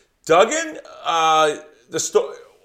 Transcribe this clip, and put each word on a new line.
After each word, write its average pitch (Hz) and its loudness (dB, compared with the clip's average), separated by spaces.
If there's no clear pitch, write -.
Duggan, 294 0
uh, 156 2
the 156 -6
sto-, - -2